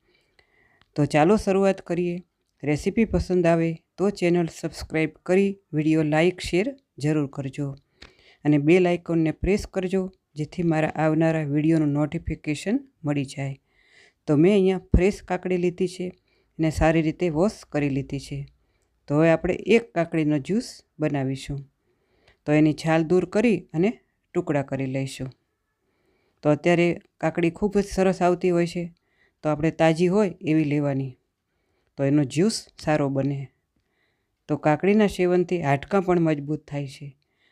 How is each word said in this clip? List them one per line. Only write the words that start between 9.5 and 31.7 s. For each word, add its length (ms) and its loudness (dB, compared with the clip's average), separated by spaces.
કરજો, 360 -4
જેથી 360 -6
મારા 260 0
આવનારા 500 0
વીડિયોનું 520 2
નોટિફિકેશન 840 -4
મળી 280 -4
જાય. 260 -8
તો 80 4
મેં 160 6
અહીંયા 360 2
ફ્રેશ 340 4
કાકડી 400 -4
લીધી 260 -2
છે, 180 -10
એને 120 2
સારી 360 2
રીતે 240 -2
વોશ 260 0
કરી 280 -2
લીધી 260 -6
છે. 180 -12
તો 60 -4
હવે 160 4
આપણે 260 0
એક 260 2
કાકડીનો 480 -2
જ્યુસ 280 -4
બનાવીશું. 680 -4
તો 60 0
એની 240 4
છાલ 320 0
દૂર 200 2
કરી 300 2
અને 200 0
ટુકડા 300 -2
કરી 280 -6
લઈશું. 400 -8
તો 80 4
અત્યારે 340 2
કાકડી 340 -2
ખૂબ 260 -4
જ 100 2
સરસ 340 0
આવતી 300 2
હોય 180 2
છે, 140 -8
તો 40 0
આપણે 220 0
તાજી 380 2
હોય 320 2
એવી 240 0
લેવાની, 480 -2